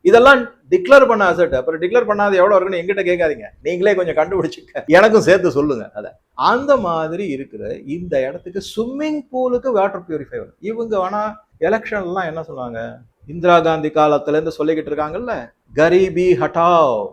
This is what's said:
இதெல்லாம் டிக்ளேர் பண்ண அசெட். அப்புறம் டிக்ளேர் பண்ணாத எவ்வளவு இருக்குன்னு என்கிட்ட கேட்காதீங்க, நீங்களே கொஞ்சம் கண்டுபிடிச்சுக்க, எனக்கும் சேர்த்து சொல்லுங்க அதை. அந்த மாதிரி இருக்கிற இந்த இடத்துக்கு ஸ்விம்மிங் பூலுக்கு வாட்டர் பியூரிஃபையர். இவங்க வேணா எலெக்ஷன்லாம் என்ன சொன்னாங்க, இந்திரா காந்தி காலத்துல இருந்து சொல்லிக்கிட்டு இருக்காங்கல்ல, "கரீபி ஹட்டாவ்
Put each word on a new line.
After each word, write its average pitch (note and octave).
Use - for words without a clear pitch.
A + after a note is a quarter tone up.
இதெல்லாம் A#3+
டிக்ளேர் B3
பண்ண G#3+
அசெட். E3+
அப்புறம் D#3+
டிக்ளேர் G#3+
பண்ணாத G3+
எவ்வளவு F#3
இருக்குன்னு F#3+
என்கிட்ட F#3
கேட்காதீங்க, D#3+
நீங்களே F3+
கொஞ்சம் F3
கண்டுபிடிச்சுக்க, E3
எனக்கும் G#3
சேர்த்து F3
சொல்லுங்க C3
அதை. G#2
அந்த B3+
மாதிரி E3+
இருக்கிற A#2+
இந்த D#3+
இடத்துக்கு C#3
ஸ்விம்மிங் C#4+
பூலுக்கு B3+
வாட்டர் G3
பியூரிஃபையர். C3+
இவங்க G#3+
வேணா G#3+
எலெக்ஷன்லாம் F#3+
என்ன D#3+
சொன்னாங்க, A#2+
இந்திரா E3+
காந்தி D#3+
காலத்துல D3+
இருந்து D#3
சொல்லிக்கிட்டு D#3
இருக்காங்கல்ல, D#3
"கரீபி F3+
ஹட்டாவ் D#3